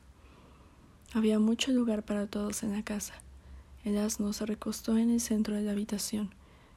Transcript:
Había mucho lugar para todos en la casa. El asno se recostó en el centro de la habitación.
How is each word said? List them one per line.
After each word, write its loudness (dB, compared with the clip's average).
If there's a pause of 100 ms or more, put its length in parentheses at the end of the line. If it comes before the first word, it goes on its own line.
(1120)
Había 4
mucho 4
lugar 2
para -2
todos -4
en -2
la -4
casa. -6 (720)
El 2
asno 0
se -4
recostó -2
en 4
el 4
centro 0
de 0
la 0
habitación. -2 (420)